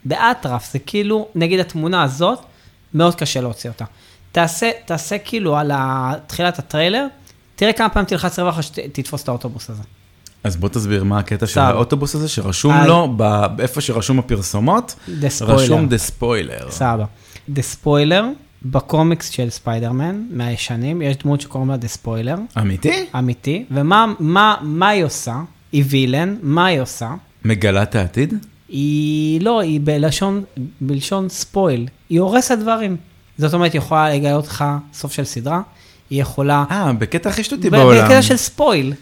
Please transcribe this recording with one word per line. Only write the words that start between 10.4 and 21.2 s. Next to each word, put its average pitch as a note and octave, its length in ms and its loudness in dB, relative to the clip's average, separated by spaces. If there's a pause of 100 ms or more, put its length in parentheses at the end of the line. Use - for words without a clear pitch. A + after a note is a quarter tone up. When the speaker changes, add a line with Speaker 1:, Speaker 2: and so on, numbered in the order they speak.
Speaker 2:
אז F#2+ 120 -2
בוא F#2 120 0
תסביר G2+ 360 0
מה G2+ 140 2
הקטע G#2 280 -2
של - 80 -6
Speaker 1:
סבבה. C#3 140 4
Speaker 2:
האוטובוס B2 460 0
הזה, D3+ 140 -4
שרשום A2 440 0
Speaker 1:
על D3+ 160 6
Speaker 2:
לו, E3 280 4
ב-, G#2 440 2
איפה B2+ 200 -2
שרשום C3 380 0
הפרסומות, A#2+ 760 0 (120)
Speaker 1:
The F#3 40 -14 (300)
Spoiler. A#2+ 40 -4
Speaker 2:
רשום C3+ 440 4
The A#2 220 0
Spoiler. C2+ 600 -4
Speaker 1:
סבבה. A#2 340 -2 (500)
The C#3 60 -2 (240)
Spoiler, D3+ 400 4 (380)
בקומיקס D#3 680 0
של A#2+ 220 -4
ספיידרמן, B2+ 800 -4
מהישנים, A#2+ 720 -4
יש C#3 140 -2
דמות C#3+ 240 0